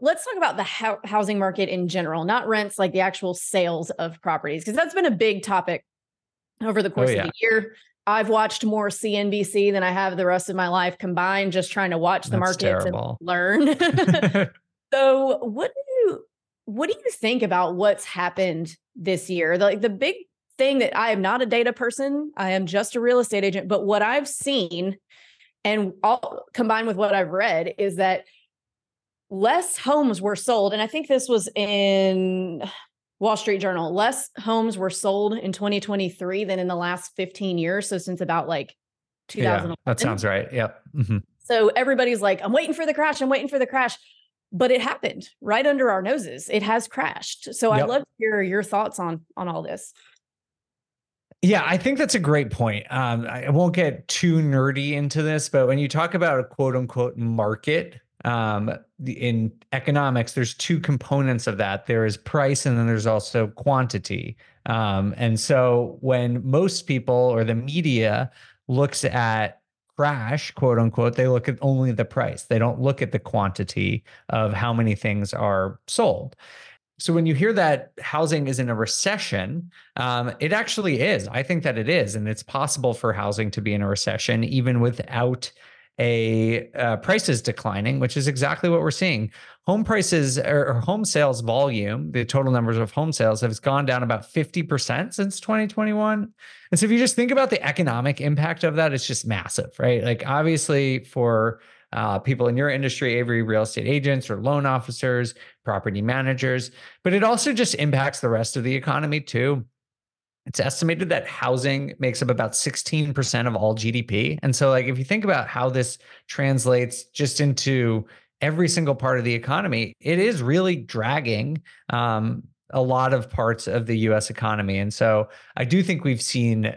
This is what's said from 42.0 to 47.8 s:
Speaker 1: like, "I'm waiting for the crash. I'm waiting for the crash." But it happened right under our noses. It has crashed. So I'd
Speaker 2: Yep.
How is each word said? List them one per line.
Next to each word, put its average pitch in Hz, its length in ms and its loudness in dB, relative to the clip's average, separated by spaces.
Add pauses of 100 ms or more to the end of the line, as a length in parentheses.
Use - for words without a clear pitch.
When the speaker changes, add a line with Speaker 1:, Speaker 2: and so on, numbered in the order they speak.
Speaker 1:
like, 196 220 2
"I'm 202 100 -2
waiting 320 220 2
for 320 100 -4
the 294 80 2
crash. 302 280 0
I'm 262 80 0
waiting 269 180 0
for 277 100 -2
the 254 80 0
crash." 254 320 -2 (540)
But 247 180 2
it 254 120 4
happened - 480 -6 (120)
right 226 240 2
under 269 240 4
our 190 140 0
noses. 190 440 -4
It 208 140 0
has 220 260 0
crashed. - 680 -8
So 226 160 2
I'd 214 80 4
Speaker 2:
Yep. - 80 2